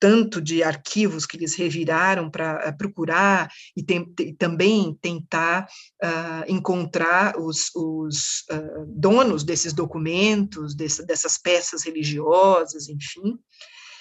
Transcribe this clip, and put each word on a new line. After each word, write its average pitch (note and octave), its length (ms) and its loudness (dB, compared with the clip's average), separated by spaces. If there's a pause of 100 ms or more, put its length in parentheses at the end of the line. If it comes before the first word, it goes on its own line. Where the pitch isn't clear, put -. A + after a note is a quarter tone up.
tanto G#3 400 4
de E3 220 0
arquivos D#3+ 640 0
que - 100 -14
eles E3 180 -4
reviraram E3+ 760 0
pra, D#3 380 -4
ah, D3+ 40 -4
procurar F3+ 760 0 (280)
e E3+ 60 -6
tem, F3 360 -2
e E3 140 -4
também F3 680 2
tentar, E3+ 680 -2 (340)
ah, E3 460 -4
encontrar F3+ 880 0
os, D#3+ 360 -4
os, D#3 760 -4
ah, D#3 360 -8
donos F#3 580 4
desses E3 280 -2
documentos, E3+ 1040 0
desse, D3+ 300 -4
dessas E3+ 320 -2
peças F3 480 0
religiosas, D#3+ 1040 2
enfim. E3 500 -8 (640)